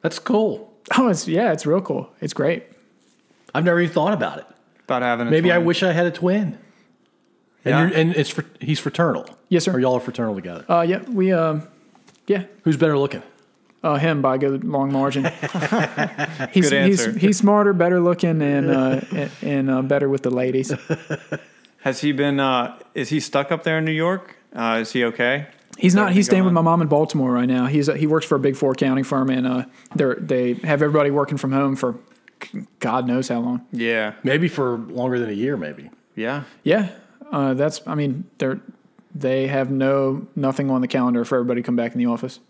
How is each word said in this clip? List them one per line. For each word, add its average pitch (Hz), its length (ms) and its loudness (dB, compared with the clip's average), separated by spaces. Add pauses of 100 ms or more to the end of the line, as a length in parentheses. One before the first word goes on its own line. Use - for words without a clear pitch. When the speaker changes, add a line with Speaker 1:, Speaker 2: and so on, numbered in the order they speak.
Speaker 1:
That's - 160 -4
cool. 208 560 -2 (240)
Speaker 2:
Oh, 254 100 4
it's, 170 180 0
yeah, 180 260 0
it's 156 120 -4
real 165 160 2
cool. - 300 -6 (100)
It's - 140 -8
great. 160 300 -2 (880)
Speaker 1:
I've 156 100 0
never 175 160 4
even 170 140 0
thought 175 180 2
about 131 260 -4
it. - 80 -16 (380)
Speaker 3:
About 123 180 -2
having 120 260 -2
a - 20 0
Speaker 1:
Maybe 165 200 4
I 170 60 4
Speaker 3:
twin. 175 100 2
Speaker 1:
wish 170 160 0
I 180 100 2
had 175 140 2
a 170 60 0
twin. 180 460 0 (1040)
And 123 100 2
Speaker 3:
Yeah. 147 140 4
Speaker 1:
you're, 170 80 0
and 160 180 2
it's 147 160 0
fr-, - 120 -6 (180)
he's 139 180 -2
fraternal. 147 480 -2 (220)
Speaker 2:
Yes, 170 160 2
sir. - 80 0
Speaker 1:
Or 127 80 2
y'all 127 160 2
are 120 40 0
fraternal 117 340 -4
together. 87 360 -10
Speaker 2:
Uh, 170 120 4
yeah, 175 260 0
we, 190 240 2
um, 160 340 0 (640)
yeah. 190 160 0 (200)
Speaker 1:
Who's 160 120 2
better 156 220 2
looking? 139 240 -2 (600)
Speaker 2:
Uh, 151 140 0
him 151 260 0
by 131 140 2
a - 20 -2
good 139 260 -2
long 139 280 -2
margin. 135 320 0
<laughs> 165 60 0 (1200)
He's, 170 180 4
Speaker 3:
Good 139 160 4
Speaker 2:
he's, 185 200 4
Speaker 3:
answer. 113 120 -2
Speaker 2:
he's 190 200 4
smarter, 202 340 4
better 180 280 4
looking, 170 420 2
and, 143 280 0
uh, 131 360 2
Speaker 1:
<laughs> - 60 -10
Speaker 2:
and, 139 180 -4 (120)
and, 139 280 -2
uh, 131 120 0
better 139 260 0
with 135 140 -2
the 127 80 -2
ladies. 127 420 -2 (540)
<laughs> - 520 -16
Speaker 3:
Has 131 220 -4
he 147 120 0
been, 139 280 0
uh, 127 380 0 (160)
is 135 160 -6
he 156 100 0
stuck 139 320 -2
up 160 100 -4
there 160 160 -2
in 160 60 -2
New 156 80 -2
York? 175 440 -4 (180)
Uh, 113 260 0
is 110 120 -6
he 123 120 0
okay? 123 420 0 (320)
Speaker 2:
He's 185 140 4
Speaker 3:
Is - 20 6
Speaker 2:
not. 202 140 4
He's 185 40 0
Speaker 3:
everything 196 120 4
Speaker 2:
staying 185 200 4
with 180 100 2
Speaker 3:
going - 0 -
Speaker 2:
my 165 60 4 (120)
Speaker 3:
on? 170 60 4
Speaker 2:
mom 170 40 2
in 156 60 0
Baltimore 147 420 2
right 123 160 0
now. 127 200 0
He's, 143 220 0
uh, 156 60 0
he 151 120 0
works 156 200 2
for - 80 2
a 143 60 2
Big 135 160 0
Four 135 160 0
accounting 131 320 0
firm, 131 260 -2
and, 127 160 -2
uh, 127 180 -2 (300)
they're, 135 220 2
they 127 380 0
have 151 280 0
everybody 147 280 2
working 143 260 0
from 135 160 -2
home 135 240 0
for 123 200 -2 (840)
God 127 260 -2
knows 123 220 -2
how 120 120 -2
long. 123 320 -4
Speaker 3:
Yeah. 113 420 -2 (100)
Speaker 1:
Maybe 151 240 2
for 123 300 -2
longer 123 400 -4
than 117 120 -2
a 104 40 -4
year, 127 220 -2
maybe. 76 340 -10 (260)
Speaker 3:
Yeah. 131 280 -6 (200)
Speaker 2:
Yeah. 185 260 2 (400)
Uh, 139 240 -2
that's, 147 320 -2
I 160 80 -8
mean, 143 300 -4 (140)
they're, 135 220 -4 (540)
they 135 320 -2
have 135 240 -2
no, 135 560 0 (100)
nothing 139 340 -2
on 127 100 0
the 127 80 -2
calendar 123 360 0
for 131 120 -2
everybody 123 260 0
to - 40 -8
come 123 100 -2
back 117 160 -2
in 123 60 -6
the 123 80 2
office. 120 440 -4